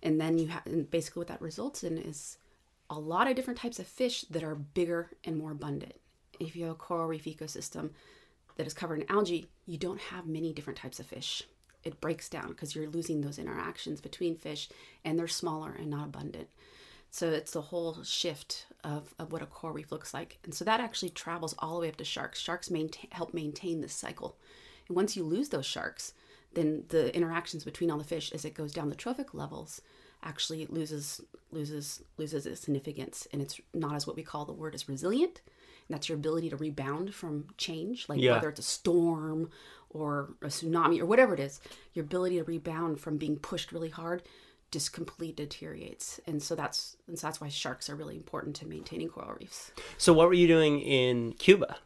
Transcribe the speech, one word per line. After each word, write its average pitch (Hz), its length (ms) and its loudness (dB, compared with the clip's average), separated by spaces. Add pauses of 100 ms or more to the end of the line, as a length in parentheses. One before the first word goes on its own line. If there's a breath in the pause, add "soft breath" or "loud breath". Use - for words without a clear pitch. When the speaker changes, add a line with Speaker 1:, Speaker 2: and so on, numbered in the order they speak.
Speaker 1:
And 156 180 4
then 160 180 4
you 160 100 2
ha-, 165 160 -6
and 151 260 -2
basically 165 300 -2
what 170 80 -6
that - 140 -10
results 185 420 -8
in 165 140 -2
is - 400 -10 (500)
a 151 100 -8
lot 170 300 2
of 262 80 2
different 254 220 -4
types 240 200 -6
of 185 80 -10
fish - 440 -2
that 160 140 -2
are 156 100 -4
bigger 170 560 -2 (140)
and 160 120 -4
more 156 140 -4
abundant. 147 440 -6 (460)
If 160 160 -6
you 170 80 -4
have 165 80 -2
a 160 40 -8
coral 165 320 -2
reef 156 160 -4
ecosystem 156 680 -8 (680 soft breath)
that 156 100 -4
is 151 80 -8
covered 160 260 -4
in - 100 -4
algae, 175 380 2 (180)
you 170 120 -8
don't 180 220 -4
have 180 260 -10
many 160 260 -2
different 147 260 -8
types - 220 -12
of 123 60 -12
fish. - 360 -8 (420)
It 165 160 -8
breaks - 280 -4
down - 260 -8
'cause 147 200 -10
you're 156 140 -6
losing 165 320 -2
those 143 180 -4
interactions 156 640 -6
between 165 360 -2
fish, 151 320 -8 (360 soft breath)
and 160 140 2
they're 165 100 0
smaller 160 440 -4
and 151 180 -6
not 147 160 -4
abundant. 143 420 -10 (640 soft breath)
So 170 200 0
it's 156 220 -2
the 156 100 -4
whole 165 400 -4
shift - 640 -4 (180)
of, 151 340 -6
of 160 140 -8
what 165 80 -4
a 147 60 -8
coral 156 280 -10
reef 151 160 -8
looks 156 220 -10
like. - 320 -10
And 147 100 -10
so - 120 -4
that 220 140 6
actually 226 280 -4
travels 165 500 -6
all 160 180 -4
the 175 40 -2
way 165 80 0
up 151 80 -6
to - 80 -10
sharks. - 340 -6
Sharks - 320 -4
maintain, 160 420 -2
help 170 200 -6
maintain 160 480 -4
this - 140 -6
cycle. - 420 -8 (500 soft breath)
And 175 100 0
once 196 200 4
you 180 80 -2
lose 202 240 2
those 139 160 -2
sharks, - 480 -6 (400 soft breath)
then 156 360 2
the 156 280 4
interactions 165 480 -2
between - 260 -2
all 147 60 0
the 151 80 -4
fish 156 280 -4
as 156 120 -8
it 151 80 -6
goes 151 220 -6
down 151 160 -2
the 143 40 -4
trophic 254 380 -6
levels - 480 -10 (420 soft breath)
actually 160 440 -6
loses, 151 560 -4 (280)
loses, 147 520 -6 (160)
loses 151 260 -4
its - 160 -8
significance. 143 720 -4
And 143 80 -2
it's 139 180 -6 (140)
not 151 220 -2
as 147 120 -2
what 156 100 -8
we 160 60 -8
call 151 220 -6
the 147 80 -10
word 156 220 -8
is - 120 -8
resilient. 196 540 2 (480 soft breath)
And - 60 -4
that's 147 160 -4
your 156 80 -2
ability 160 320 0
to 147 80 -6
rebound 151 560 -4
from 151 320 -6 (100)
change, 180 540 -4
like 139 100 2
Speaker 2:
Yeah. 127 140 10
Speaker 1:
whether 107 160 2
it's - 100 -10
a - 20 -6
storm 165 840 4 (400 soft breath)
or 147 540 -2
a 151 60 -4
tsunami 165 520 4
or 170 60 2
whatever 226 260 10
it 151 80 2
is, 139 180 -4 (360 loud breath)
your 165 100 -2
ability 180 320 2
to 160 80 2
rebound 160 560 -2
from 156 160 -2
being 151 220 0
pushed - 340 -4
really 165 160 -4
hard 170 340 -4 (480 soft breath)
just - 220 -4
completely 165 400 -6
deteriorates. 156 920 -10
And 147 160 -2
so 170 120 -2
that's, - 520 -4
and 170 120 -8
so - 80 -6
that's 156 140 -6
why 151 80 -6
sharks 139 400 -4
are 147 80 -8
really 147 200 -8
important - 400 -6
to 151 100 -12
maintaining 160 420 -6
coral - 320 -10
reefs. - 300 -14 (260 loud breath)
Speaker 2:
So - 160 10
what 165 160 12
were 185 60 10
you 175 120 12
doing 156 340 10
in 127 540 6
Cuba? - 520 10